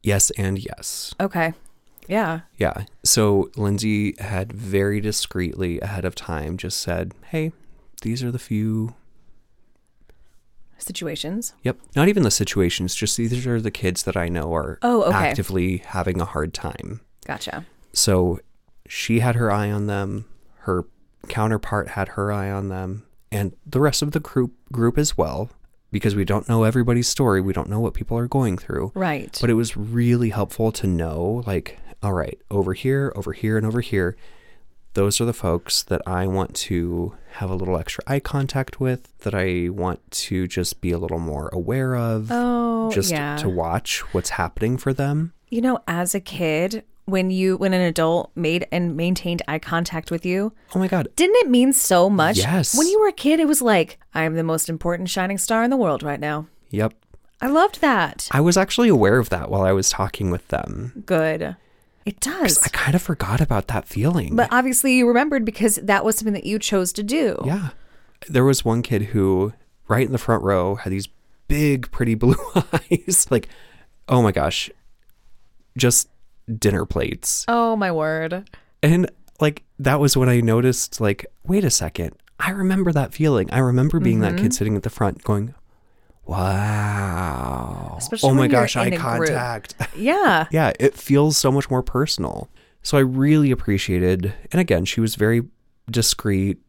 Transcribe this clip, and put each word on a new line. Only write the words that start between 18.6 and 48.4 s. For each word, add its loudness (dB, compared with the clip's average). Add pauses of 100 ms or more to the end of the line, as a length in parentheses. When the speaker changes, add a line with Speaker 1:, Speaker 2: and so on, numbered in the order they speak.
Speaker 1:
she 0
had 2
her 2
eye 0
on -2
them. -4 (360)
Her -2 (420)
counterpart -2
had -4
her -4
eye -4
on -4
them. -8 (260)
And -4 (120)
the -2
rest 2
of -2
the -2
group, -2 (200)
group 2
as 0
well, -2 (420)
because 0
we 2
don't 0
know 4
everybody's 2
story. 2
We 0
don't -4
know -4
what -2
people -4
are -2
going 0
through. -6
Speaker 2:
Right. -4
Speaker 1:
But 2
it 4
was 0
really 0
helpful -2
to -4
know, -2
like, -4 (240)
"All -2
right, -6 (100)
over 0
here, -2
over -8
here, 0
and 0
over 0
here." -2 (800)
those 2
are 0
the 0
folks -2
that -2
I -2
want -2
to -4 (200)
have -8
a -4
little -2
extra -8
eye 0
contact -4
with, -4
that -6
I 0
want -6
to -4
just -4
be -2
a 0
little -4
more -6
aware -2
of, -2
Speaker 2:
Oh, -2
Speaker 1:
just 0
Speaker 2:
yeah. -4
Speaker 1:
to -2
watch -2 (120)
what's -2
happening -2
for -2
them. -2 (160)
Speaker 2:
You -2
know, 0
as -4
a -2
kid, -2 (220)
when 0
you, 2
when 2
an 4
adult 2
made 0